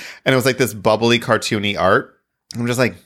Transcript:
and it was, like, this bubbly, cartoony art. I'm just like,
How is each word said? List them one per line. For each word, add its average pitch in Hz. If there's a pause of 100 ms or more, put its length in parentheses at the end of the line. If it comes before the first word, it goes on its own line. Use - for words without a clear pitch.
(240)
and 131
it 131
was, 127
like, 123
this 110
bubbly, 113
cartoony 104
art. 98 (380)
I'm 117
just 120
like, 98